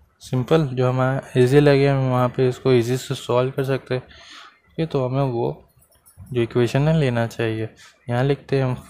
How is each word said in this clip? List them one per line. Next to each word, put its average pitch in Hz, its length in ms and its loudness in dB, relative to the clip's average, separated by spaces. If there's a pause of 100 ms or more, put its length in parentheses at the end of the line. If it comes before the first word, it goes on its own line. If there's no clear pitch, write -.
(220)
Simple, 143 460 0
जो 127 220 -2
हमें 131 320 -2 (160)
easy 127 220 6
लगे 143 280 6
हम 135 220 2
वहाँ 127 200 2
पे 131 200 0
इसको 127 240 -2
easy 123 240 2
से 127 200 -8
solve 127 340 -2
कर 135 140 -6
सकते 131 300 -4
हैं। 131 60 -6
ओके, - 840 -12
तो 135 220 -2
हमें 131 160 -2
वो 123 240 -2 (720)
जो 123 240 -4
equation 123 460 0
है 160 120 2
लेना 120 280 0
चाहिए। 110 420 -6 (400)
यहाँ 120 140 0
लिखते 139 340 -2
हैं 135 60 0
हम 127 120 -2 (140)